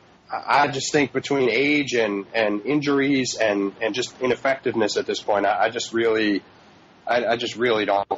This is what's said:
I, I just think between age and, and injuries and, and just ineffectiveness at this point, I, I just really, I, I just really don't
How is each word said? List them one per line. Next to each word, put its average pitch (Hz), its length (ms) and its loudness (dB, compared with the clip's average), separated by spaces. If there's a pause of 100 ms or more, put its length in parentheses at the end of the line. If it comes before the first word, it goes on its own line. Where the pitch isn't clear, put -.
(320)
I, 120 320 2
I 143 40 2
just 135 240 -6
think 143 200 2
between 135 380 0
age 139 440 0
and, 104 320 0 (100)
and 104 300 0
injuries 139 720 0
and, 101 420 0
and 113 140 -2
just - 260 -6
ineffectiveness 120 760 -2
at 101 100 -2
this 101 140 -6
point, 101 240 0
I, 101 200 2
I 120 40 0
just 117 240 -6
really, 110 500 0 (640)
I, 117 180 0
I 117 120 0
just 110 180 -6
really 110 300 0
don't 101 220 0 (100)